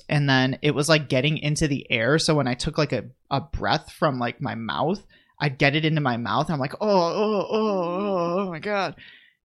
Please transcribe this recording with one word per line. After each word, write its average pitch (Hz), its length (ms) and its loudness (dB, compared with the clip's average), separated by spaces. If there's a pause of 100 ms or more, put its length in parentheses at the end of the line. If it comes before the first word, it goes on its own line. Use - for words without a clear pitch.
and 147 200 2
then 131 320 2
it 147 140 2
was, 135 140 0
like, 151 200 4
getting 135 300 0
into 151 280 0
the 139 220 -4
air. 123 300 2
So 160 160 2
when 139 120 2
I 123 60 -2
took, - 240 -4
like, 151 140 0
a, 120 140 -4 (260)
a 139 100 -2
breath 156 520 -2
from, 139 260 0
like, 120 220 -4
my 113 120 -4
mouth, 113 500 -4 (360)
I'd 147 180 -2
get 143 180 2
it 156 100 0
into 156 160 2
my 120 160 0
mouth. 117 300 -2
And 175 60 -2
I'm 147 60 -4
like, 135 160 -4
"Oh, 214 120 -4
oh, 190 640 2
oh, - 0 -
oh, 190 920 0
oh 196 100 -4
my 156 80 -8
God." 196 360 -4 (500)